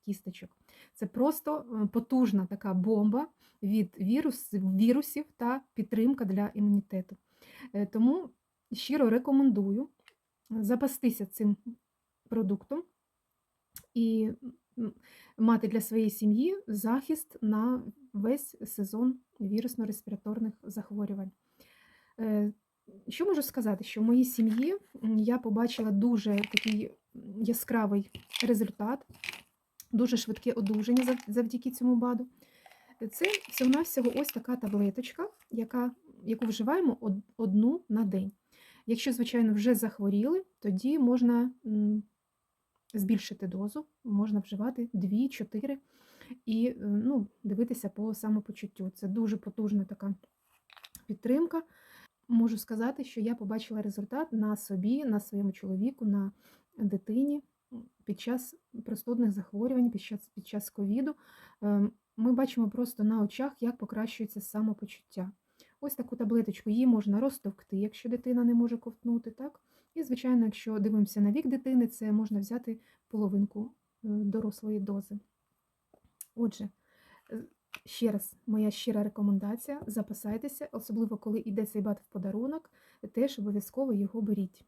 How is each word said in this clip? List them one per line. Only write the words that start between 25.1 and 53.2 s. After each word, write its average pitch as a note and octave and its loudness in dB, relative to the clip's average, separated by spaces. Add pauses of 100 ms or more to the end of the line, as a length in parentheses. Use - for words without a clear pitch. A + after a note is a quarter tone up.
я A#3+ 2
побачила A3+ 0
дуже G#3 2
такий, G#3+ -2
м, - -12
яскравий G#3 0 (320)
результат, A3+ -2 (840)
дуже A#3+ 4
швидке A3+ -2
одужання A3 2
зав-, B3 -2
завдяки A#3+ -2
цьому B3 2
баду. B3 0 (840)
Це - -2 (240)
всього-навсього C4 2
ось C#4+ -2
така B3 -4
таблеточка, G#3+ -2 (200)
яка, B3 -2 (340)
яку A3 -2
вживаємо B3 0
од-, G3+ -2 (140)
одну A3+ 2
на A3 0
день. F#3+ -2 (540)
Якщо, A#3 0
звичайно, A#3 2
вже A3 4
захворіли, G#3+ 0 (160)
тоді A#3 0
можна, A#3+ 4 (160)
м, G#3+ 2 (960)
збільшити G3+ -2
дозу, G#3 -6 (180)
можна G#3 0
вживати A#3 -6
дві, G#3 0
чотири C4+ -6 (680)
і, A3+ 2
е, B3 -2
ну, G#3 0 (180)
дивитися A3 -2
по G#3+ -6
самопочуттю. G#3 -4
Це - -8
дуже A3 0
потужна G#3 -2
така G3 -6 (920)
підтримка. D#4 0 (680)
Можу A3+ 4
сказати, A#3+ -4
що B3 -8